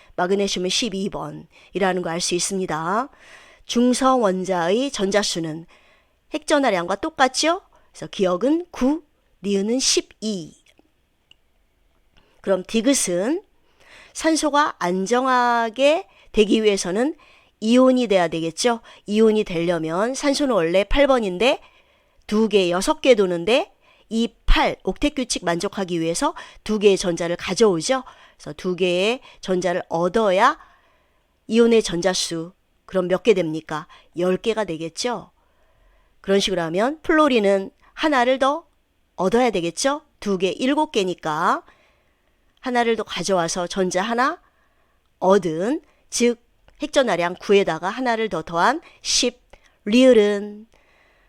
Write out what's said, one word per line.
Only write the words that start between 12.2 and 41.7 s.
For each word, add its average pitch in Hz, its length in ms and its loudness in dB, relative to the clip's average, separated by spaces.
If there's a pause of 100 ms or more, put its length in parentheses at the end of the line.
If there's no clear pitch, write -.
그럼 185 260 -2
디귿은 226 760 0 (720)
산소가 302 680 0
안정하게 240 1300 0 (240)
되기 220 320 2
위해서는 208 500 0 (460)
이온이 254 460 4
돼야 185 220 2
되겠죠? 165 520 -2 (260)
이온이 214 360 4
되려면 175 720 -2
산소는 277 400 0
원래 180 300 2
팔 285 240 2
번인데 220 520 0 (680)
두 220 200 2
개, 190 220 2
여섯 202 300 -2
개 254 160 6
도는데 196 560 0 (360)
이 226 240 -2 (140)
팔, 247 380 4
옥텟 285 320 -2
규칙 247 280 -6
만족하기 175 560 -2
위해서 170 340 -2 (280)
두 214 160 -4
개의 196 180 6
전자를 170 380 -2
가져오죠. 190 680 0 (320)
그래서 - 200 -16
두 185 200 -6
개의 185 440 0 (200)
전자를 180 480 -2
얻어야 196 680 0 (920)
이온의 226 340 4
전자수, 170 720 -4 (340)
그럼 185 220 -4
몇 180 160 -2
개 226 100 6
됩니까? 160 540 -6 (300)
열 180 180 0
개가 220 280 -4
되겠죠. 170 680 -8 (880)
그런 196 180 0
식으로 190 240 -2
하면 202 400 -2
플로린은 226 680 2 (220)
하나를 262 460 0
더 277 280 -2 (500)
얻어야 226 340 2
되겠죠. 196 520 -4 (180)
두 196 180 -4
개, 185 120 0
일곱 294 420 -2
개니까 185 720 -2 (960)